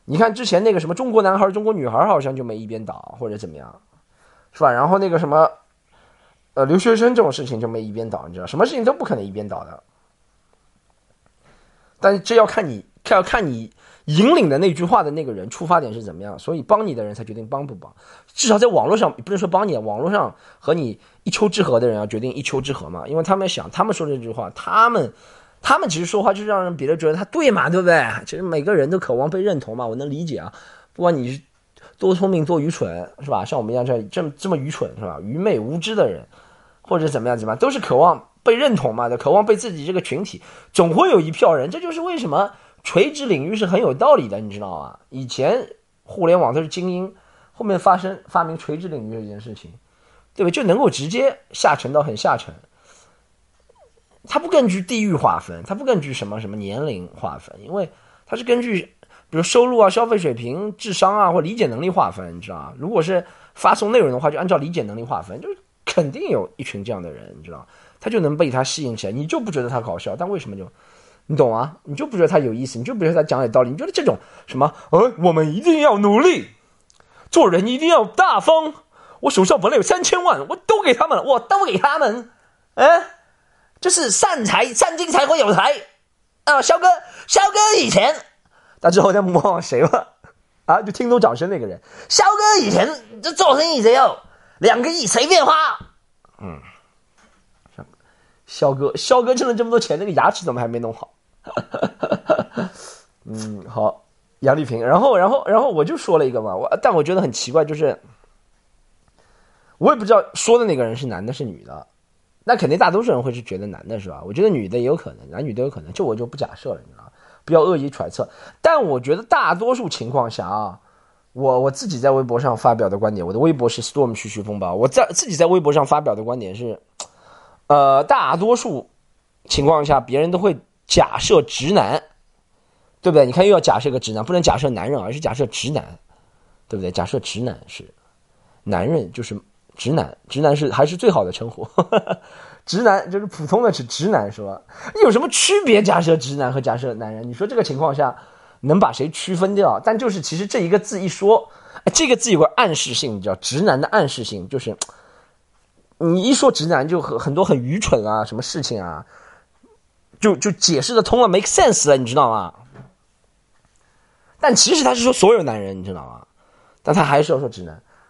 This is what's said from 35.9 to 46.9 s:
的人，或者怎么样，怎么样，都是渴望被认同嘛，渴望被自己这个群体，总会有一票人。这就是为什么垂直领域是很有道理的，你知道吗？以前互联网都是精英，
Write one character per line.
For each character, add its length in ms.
的 160
人， 160
或 160
者 120
怎 120
么 60
样， 100
怎 80
么 60
样， 80
都 100
是 80
渴 200
望 320
被 140
认 200
同 200
嘛， 220
渴 140
望 140
被 100
自 180
己 120
这 60
个 100
群 220
体， 180
总 240
会 160
有 80
一 100
票 240
人。 160
这 100
就 120
是 80
为 180
什 120
么 220
垂 280
直 140
领 200
域 100
是 100
很 160
有 120
道 220
理 140
的， 100
你 100
知 120
道 180
吗？ 180
以 180
前 400
互 220
联 140
网 140
都 80
是 60
精 220
英， 240